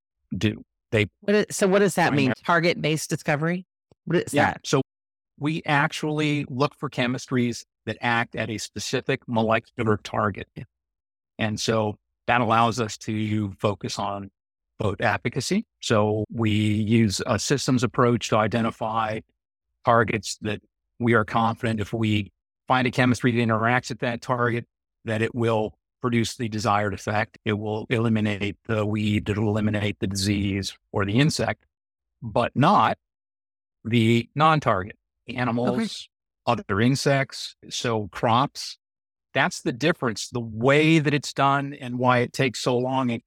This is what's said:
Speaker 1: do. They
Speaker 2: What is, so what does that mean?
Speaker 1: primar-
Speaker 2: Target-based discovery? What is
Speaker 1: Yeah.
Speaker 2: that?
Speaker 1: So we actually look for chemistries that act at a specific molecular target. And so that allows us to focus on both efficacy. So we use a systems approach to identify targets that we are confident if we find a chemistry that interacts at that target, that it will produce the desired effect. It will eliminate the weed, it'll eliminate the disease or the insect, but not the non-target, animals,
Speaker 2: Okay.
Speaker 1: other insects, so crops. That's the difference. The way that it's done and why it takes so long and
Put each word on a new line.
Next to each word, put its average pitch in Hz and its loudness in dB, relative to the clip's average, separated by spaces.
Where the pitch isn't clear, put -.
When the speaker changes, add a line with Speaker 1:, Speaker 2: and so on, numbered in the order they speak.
Speaker 1:
do. 107 -2
They 107 2
Speaker 2:
What 208 0
is, 208 2
so - 0
what 202 4
does 202 2
that 143 2
mean? 135 2
Speaker 1:
primar- - -8
Speaker 2:
Target-based 160 0
discovery? 165 -2
What 170 0
is - -2
Speaker 1:
Yeah. 285 2
Speaker 2:
that? - -12
Speaker 1:
So 139 2
we 156 -4
actually 151 0
look 139 -2
for 143 -10
chemistries 123 -2
that 110 -6
act 117 0
at 113 -4
a 107 -4
specific - -4
molecular 110 0
target. 110 -4
And 107 -2
so 107 0
that 120 4
allows 113 2
us 107 -4
to 107 -2
focus 107 -4
on 101 -6
both 101 -4
efficacy. 123 -2
So 107 0
we 113 0
use 107 2
a 107 0
systems 127 0
approach 120 2
to 117 2
identify 110 -2
targets 113 2
that 107 -4
we 120 4
are 107 6
confident 113 -2
if 101 -6
we 107 0
find 127 2
a 113 -2
chemistry 127 2
that 117 0
interacts 113 0
at 117 -10
that 117 -4
target, 120 -2
that 110 -2
it 113 -2
will 113 0
produce 120 0
the 117 -6
desired 104 0
effect. 107 -4
It 104 0
will 107 -6
eliminate 107 0
the 107 0
weed, 104 0
it'll 107 0
eliminate 104 -2
the 107 -4
disease 98 -2
or 104 0
the 104 0
insect, 127 0
but 117 -2
not 139 4
the 117 2
non-target, 135 2
animals, 123 -4
Speaker 2:
Okay. 117 2
Speaker 1:
other 101 0
insects, 135 0
so 110 -4
crops. - 0
That's 147 0
the 156 -4
difference. 123 -2
The 123 -4
way 135 4
that 143 2
it's - -4
done 139 0
and 123 -8
why 123 4
it 120 -2
takes 131 -2
so 127 0
long 127 -2
and 113 -4